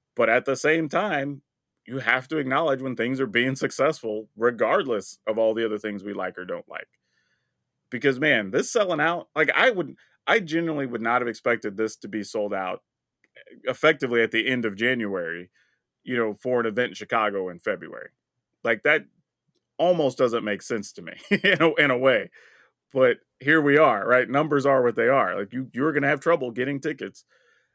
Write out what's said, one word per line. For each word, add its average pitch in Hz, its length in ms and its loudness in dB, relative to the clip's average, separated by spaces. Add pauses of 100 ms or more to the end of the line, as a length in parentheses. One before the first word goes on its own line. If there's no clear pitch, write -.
(140)
But 117 140 2
at 123 160 4
the 135 100 0
same 156 340 0
time, 143 540 -2 (440)
you 127 140 -8
have 120 280 0
to 160 80 -4
acknowledge 139 460 0
when 131 140 -6
things 127 240 -2
are 131 60 -2
being 120 300 0
successful, 113 800 -4
regardless 117 920 0
of 110 120 0
all 113 160 4
the 113 100 -2
other 107 140 -2
things 101 260 -8
we 101 80 -8
like 92 260 -8
or 92 60 -10
don't 87 240 -10
like. - 180 -14 (1040)
Because, 127 300 0
man, 120 300 2
this 135 200 -2
selling 180 300 0
out, 165 340 -2
like, 151 200 2
I 233 160 4
would, 175 240 -4 (320)
I 202 140 4
genuinely 160 460 -4
would 120 140 -6
not 120 220 0
have 120 60 -4
expected 110 480 -2
this 110 200 -2
to - 120 -16
be 104 140 -6
sold 104 300 -4
out 95 300 -6 (800)
effectively 131 580 2
at 113 80 0
the 113 160 0
end 127 180 0
of 101 120 -4
January, 98 720 -4 (540)
you 123 120 -6
know, 113 180 -2
for 127 260 -2
an 113 60 0
event 113 240 -2
in - 40 -16
Chicago 104 540 -2
in 87 100 -12
February. 85 520 -8 (520)
Like, 117 200 0
that 147 240 2 (720)
almost 160 400 2
doesn't 117 260 2
make 104 180 -4
sense 107 300 -6
to 90 100 -20
me 85 100 -14 (100)
<laughs> - 80 -16
in 190 320 2
a, 160 120 4
in 147 160 4
a 123 80 2
way. 120 320 2 (640)
But 127 260 4 (220)
here 151 200 4
we 143 180 6
are, 120 280 4
right? 123 220 4
Numbers 139 380 0
are 135 160 4
what 117 140 0
they 117 120 2
are. 104 300 2
Like, 101 140 -6
you, 127 200 -8
you're 143 200 -2
gonna 143 160 0
have 147 120 0
trouble 156 300 0
getting 127 300 -4
tickets. 139 440 -8 (500)